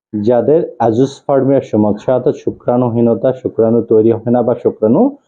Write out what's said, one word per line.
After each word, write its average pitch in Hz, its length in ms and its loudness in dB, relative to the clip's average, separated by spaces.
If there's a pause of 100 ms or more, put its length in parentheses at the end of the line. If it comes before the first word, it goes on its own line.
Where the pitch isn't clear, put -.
(220)
যাদের 120 560 0
অ্যাজোস্পার্মিয়ার 135 840 0
সমস্যা, 107 540 -2
অর্থাৎ 139 200 -2
শুক্রাণুহীনতা, 120 1000 -2
শুক্রাণু 113 480 0
তৈরি 110 300 2
হয় 110 200 -2
না 120 100 2
বা 120 140 0
শুক্রাণু 135 640 0 (100)